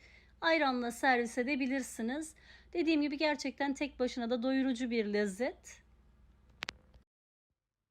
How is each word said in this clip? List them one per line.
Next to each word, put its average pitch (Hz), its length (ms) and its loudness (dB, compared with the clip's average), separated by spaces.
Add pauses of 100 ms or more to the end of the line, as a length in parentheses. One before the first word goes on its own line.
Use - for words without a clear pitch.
(420)
ayranla 269 500 2
servis 240 460 2
edebilirsiniz. 262 1000 -2 (380)
Dediğim 320 280 2
gibi 294 160 -2
gerçekten 285 560 0
tek 277 260 -6
başına 247 300 -2
da 233 140 0
doyurucu 262 460 0
bir 226 160 0
lezzet. 208 760 -4 (2000)